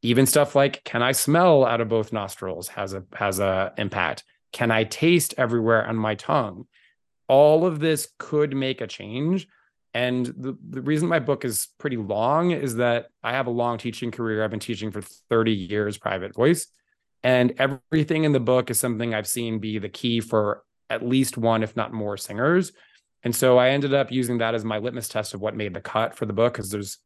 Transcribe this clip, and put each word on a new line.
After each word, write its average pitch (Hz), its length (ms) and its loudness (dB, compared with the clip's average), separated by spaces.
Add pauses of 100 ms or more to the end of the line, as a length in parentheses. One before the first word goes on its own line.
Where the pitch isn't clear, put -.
Even 120 240 4
stuff 147 280 2
like, 139 300 2
can 120 180 -2
I 127 100 2
smell 156 520 6
out 117 160 0
of 113 80 -2
both 110 240 -2
nostrils 95 560 -8
has 98 240 -8
a, 95 120 -10 (100)
has 98 260 -2
a 95 380 0
impact. 90 460 -2 (280)
Can 117 180 0
I 113 140 4
taste 165 540 2
everywhere 113 480 2
on 113 100 -4
my 107 180 -2
tongue? 113 520 -4 (600)
All 151 400 6
of 156 140 -2
this 156 280 0 (100)
could 147 360 0
make 131 280 -2
a 110 40 -6
change. 139 640 -4 (460)
And 127 320 -2
the, 131 320 -10 (100)
the 131 140 -10
reason 151 260 0
my 165 120 2
book 135 260 -2
is 110 220 -4 (100)
pretty 135 180 -4
long 113 540 0
is 139 260 -4
that 120 300 0 (160)
I 117 100 -4
have 131 140 -2
a 123 40 -4
long 120 280 -2
teaching 117 320 -8
career. 110 340 -4
I've 104 60 -4
been 107 100 -6
teaching 107 300 -6
for 104 100 -10 (300)
thirty 113 240 4
years, 101 420 -4
private 95 380 -6
voice. 156 320 2 (560)
And 127 360 4
everything 151 680 0
in 151 80 4
the 131 80 4
book 127 280 2
is 120 100 -2
something 117 360 -2
I've 107 120 -4
seen 113 320 -4
be 107 200 -6
the 98 100 -8
key 117 320 -2
for 107 420 0 (280)
at 113 160 -4
least 127 320 0
one, 113 240 2
if 110 120 -6
not 113 160 -4
more, 104 280 -6
singers. 156 540 0 (500)
And 120 120 -2
so 127 220 6
I 123 140 6
ended 139 240 0
up 135 180 0
using 123 260 -2
that 113 160 0
as 110 80 -2
my 107 140 -4
litmus 117 320 -6
test - 240 -6
of 98 80 -10
what 104 160 -4
made 104 160 -6
the 85 80 -10
cut - 340 -2
for 117 120 -6
the 104 80 -6
book, 117 180 4
'cause 98 180 -8
there's 101 360 -8